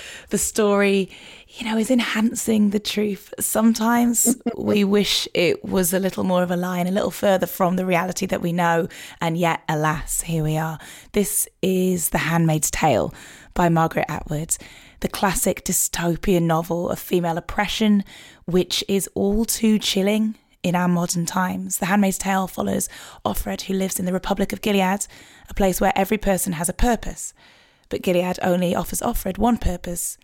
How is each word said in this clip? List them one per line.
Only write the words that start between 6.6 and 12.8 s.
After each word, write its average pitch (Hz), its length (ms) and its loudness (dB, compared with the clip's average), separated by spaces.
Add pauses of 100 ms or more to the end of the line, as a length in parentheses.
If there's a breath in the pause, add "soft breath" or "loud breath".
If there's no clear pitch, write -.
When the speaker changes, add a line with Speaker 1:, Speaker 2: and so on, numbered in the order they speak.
Speaker 1:
and 180 100 0
a - 20 -2
little 196 200 0
further 190 340 2
from 180 300 0
the 185 100 0
reality 185 400 0
that 190 160 -2
we 175 100 -2
know. 170 360 2 (340 loud breath)
And 165 160 0
yet, 165 320 0
alas, 156 520 -2
here 165 220 -2
we 156 140 0
are. 160 220 -4 (320 loud breath)
This - 360 0 (140)
is 185 480 0
The - 80 -2
Handmaid's 160 540 2
Tale 113 420 2 (400 loud breath)